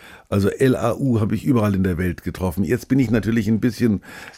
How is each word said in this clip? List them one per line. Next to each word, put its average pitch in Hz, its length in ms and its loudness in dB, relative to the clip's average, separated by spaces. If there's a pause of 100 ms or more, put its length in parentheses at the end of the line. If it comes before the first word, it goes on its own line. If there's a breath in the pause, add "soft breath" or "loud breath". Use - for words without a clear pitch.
(300 loud breath)
Also 101 200 2
L 131 260 2
A 113 180 0
U 123 260 0
habe 104 160 0
ich - 100 -4
überall 107 300 2
in 95 80 2
der 90 140 0
Welt 90 260 -4
getroffen. 90 400 -4
Jetzt 113 240 -2
bin 131 120 2
ich 120 120 2
natürlich 110 360 0
ein 110 120 2
bisschen, 113 420 0 (360 loud breath)